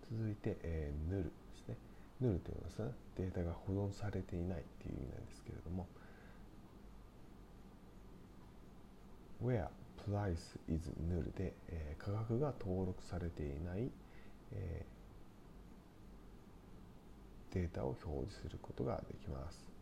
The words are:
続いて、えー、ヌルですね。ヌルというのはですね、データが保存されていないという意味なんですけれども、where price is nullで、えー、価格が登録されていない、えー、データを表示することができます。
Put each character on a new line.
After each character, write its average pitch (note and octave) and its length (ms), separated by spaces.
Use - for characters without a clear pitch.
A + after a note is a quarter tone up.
続 A2 180
い G#2 60
て、 G#2 280
え D#2 300
ー、 - 20
ヌ G2 80
ル F#2+ 60
で - 60
す - 140
ね。 A2+ 80
ヌ B2+ 120
ル E2+ 80
と - 100
い - 40
う - 20
の - 60
は - 60
で - 60
す - 60
ね、 A#2+ 120
デ F#2 120
ー F2+ 40
タ F2+ 120
が E2+ 80
保 F2+ 220
存 G2 180
さ G#2 180
れ F#2+ 120
て F#2 120
い F2 100
な F2+ 120
い - 80
と - 60
い - 40
う - 20
意 - 100
味 - 80
な - 60
ん - 80
で - 80
す - 100
け - 80
れ - 60
ど - 120
も、 F#2 160
where A#2 240
price G2+ 500
is D#2+ 220
null E2 280
で、 E2+ 180
え D#2 300
ー、 - 40
価 G2+ 100
格 A2+ 280
が D3 180
登 F#2 280
録 F#2 180
さ - 140
れ E2+ 120
て - 120
い C#2+ 200
な F2 140
い、 A#2 140
え E2+ 320
ー、 - 20
デ F#2 120
ー E2 40
タ - 140
を C2 100
表 C#2+ 260
示 - 120
す - 60
る - 120
こ - 120
と - 120
が B2 240
で - 60
き - 140
ま C2+ 220
す。 - 200